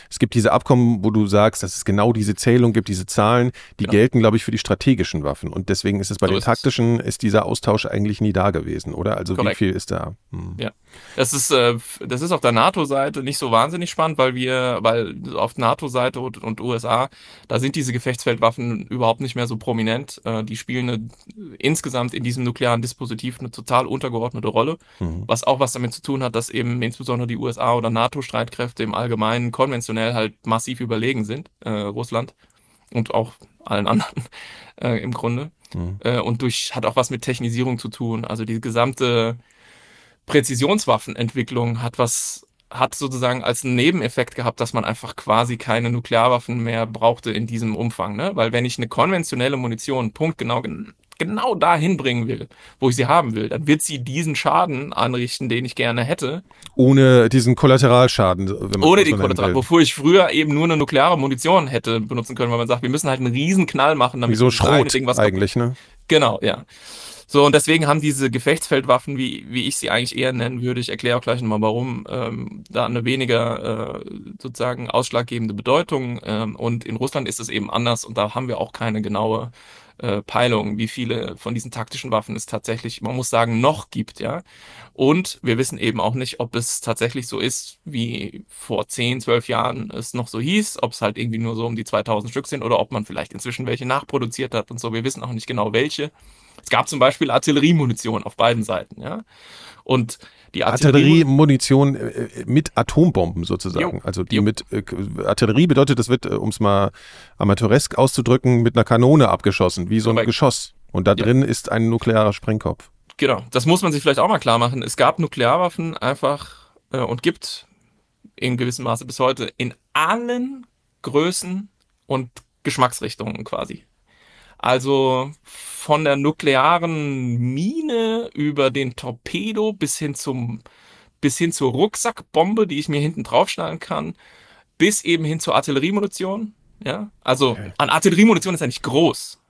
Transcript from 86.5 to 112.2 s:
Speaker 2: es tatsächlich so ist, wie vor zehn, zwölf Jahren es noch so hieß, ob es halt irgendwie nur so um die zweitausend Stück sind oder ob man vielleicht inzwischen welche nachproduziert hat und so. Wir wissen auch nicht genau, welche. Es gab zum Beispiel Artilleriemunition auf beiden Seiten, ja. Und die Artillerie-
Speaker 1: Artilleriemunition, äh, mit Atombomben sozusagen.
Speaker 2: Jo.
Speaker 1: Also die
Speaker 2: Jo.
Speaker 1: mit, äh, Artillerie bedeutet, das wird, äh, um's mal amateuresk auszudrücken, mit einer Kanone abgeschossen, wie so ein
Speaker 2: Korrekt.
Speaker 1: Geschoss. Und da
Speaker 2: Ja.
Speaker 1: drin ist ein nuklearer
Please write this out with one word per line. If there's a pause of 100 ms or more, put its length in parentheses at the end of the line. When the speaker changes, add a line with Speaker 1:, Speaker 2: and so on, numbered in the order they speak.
Speaker 2:
es
tatsächlich
so
ist,
wie
vor
zehn,
zwölf
Jahren
es
noch
so
hieß,
ob
es
halt
irgendwie
nur
so
um
die
zweitausend
Stück
sind
oder
ob
man
vielleicht
inzwischen
welche
nachproduziert
hat
und
so.
Wir
wissen
auch
nicht
genau,
welche. (500)
Es
gab
zum
Beispiel
Artilleriemunition
auf
beiden
Seiten,
ja. (600)
Und (340)
die
Artillerie-
Speaker 1:
Artilleriemunition,
äh, (180)
mit
Atombomben
sozusagen.
Speaker 2:
Jo.
Speaker 1:
Also
die
Speaker 2:
Jo.
Speaker 1:
mit,
äh, (420)
Artillerie
bedeutet,
das
wird,
äh,
um's
mal (460)
amateuresk
auszudrücken,
mit
einer
Kanone
abgeschossen,
wie
so
ein
Speaker 2:
Korrekt.
Speaker 1:
Geschoss. (180)
Und
da
Speaker 2:
Ja.
Speaker 1:
drin
ist
ein
nuklearer